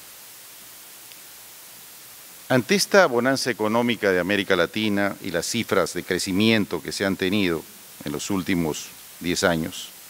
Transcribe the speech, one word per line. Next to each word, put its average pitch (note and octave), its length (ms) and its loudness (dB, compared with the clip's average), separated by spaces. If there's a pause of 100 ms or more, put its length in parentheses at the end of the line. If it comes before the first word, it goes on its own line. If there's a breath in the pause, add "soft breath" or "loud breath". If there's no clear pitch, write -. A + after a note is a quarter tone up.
(2500)
Ante C3 260 2
esta G3 320 6
bonanza B2+ 440 0
económica G#2+ 600 0
de F#2 80 4
América F#2+ 380 2
Latina G2+ 640 0
y - 80 -8
las E2+ 160 -2
cifras G2 480 0
de F2 80 -6
crecimiento F#2+ 800 0
que D#2+ 100 -8
se G2+ 120 -4
han G2 120 0
tenido F#2 460 0 (420)
en D2 80 -6
los C#2+ 180 -6
últimos F2 560 -2 (340)
diez E2+ 240 -2
años, E2+ 460 -2 (200)